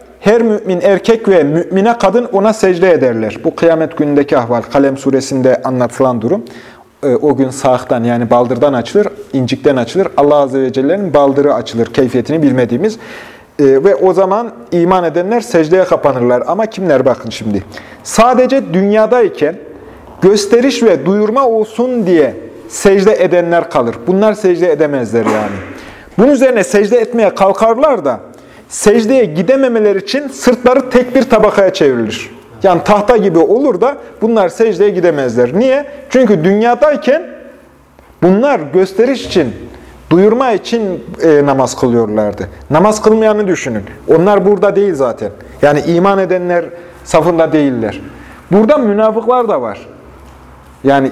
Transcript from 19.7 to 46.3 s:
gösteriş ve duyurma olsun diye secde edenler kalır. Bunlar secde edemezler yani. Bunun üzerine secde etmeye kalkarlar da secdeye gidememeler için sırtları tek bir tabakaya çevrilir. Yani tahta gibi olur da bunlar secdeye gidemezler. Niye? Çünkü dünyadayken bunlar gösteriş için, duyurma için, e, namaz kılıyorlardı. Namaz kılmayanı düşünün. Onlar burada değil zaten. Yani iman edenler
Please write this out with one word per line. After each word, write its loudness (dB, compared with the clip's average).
gösteriş 2
ve 2
duyurma 0
olsun -2
diye 2
secde 2
edenler 0
kalır. -2
Bunlar 2
secde 0
edemezler -2
yani. -2
Bunun 4
üzerine 2
secde 0
etmeye 0
kalkarlar 0
da -2
secdeye 2
gidememeler 0
için -6
sırtları 0
tek 0
bir 2
tabakaya 2
çevrilir. -2
Yani 2
tahta 2
gibi 2
olur 2
da 0
bunlar 0
secdeye 0
gidemezler. 0
Niye? 0
Çünkü 2
dünyadayken 0
bunlar 2
gösteriş 0
için, -2
duyurma 2
için, -4
e, 4
namaz 0
kılıyorlardı. -2
Namaz 2
kılmayanı 2
düşünün. -4
Onlar 2
burada 2
değil 0
zaten. -4
Yani 2
iman 0
edenler -2